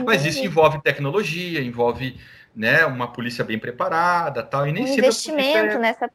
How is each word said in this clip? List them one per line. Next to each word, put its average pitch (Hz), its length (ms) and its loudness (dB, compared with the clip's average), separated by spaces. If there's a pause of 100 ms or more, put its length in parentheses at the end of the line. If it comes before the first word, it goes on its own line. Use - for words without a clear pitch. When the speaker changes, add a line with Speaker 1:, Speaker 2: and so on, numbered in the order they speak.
Speaker 1:
Mas 196 200 2
isso 160 140 -2
Speaker 2:
Entendi. 254 80 -2
Speaker 1:
envolve 151 340 4
tecnologia, 160 800 -2
envolve, 120 580 -2 (360)
né, 127 300 2
uma 123 220 -4
polícia 120 360 -6
bem 110 160 -2
preparada, 170 840 0
tal, 143 240 -2
e 151 40 -2
nem 190 120 -2
Speaker 2:
Um 262 40 -2
Speaker 1:
sempre 269 180 2
a 226 40 8
polícia 233 220 -2
Speaker 2:
investimento 277 440 0
Speaker 1:
é 254 40 -2
Speaker 2:
nessa 233 360 0